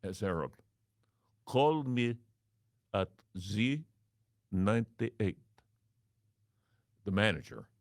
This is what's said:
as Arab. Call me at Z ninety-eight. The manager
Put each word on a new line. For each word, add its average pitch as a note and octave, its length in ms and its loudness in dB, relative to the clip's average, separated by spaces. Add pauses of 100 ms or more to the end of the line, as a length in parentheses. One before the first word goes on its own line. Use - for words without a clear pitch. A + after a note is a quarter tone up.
as F#2+ 200 -8
Arab. E2+ 280 -2 (920)
Call D3 380 4
me B2 320 0 (800)
at F#2+ 160 0 (300)
Z A2 440 -2 (680)
ninety-eight. G2 880 0 (1700)
The G2+ 60 -6
manager G2+ 560 0 (140)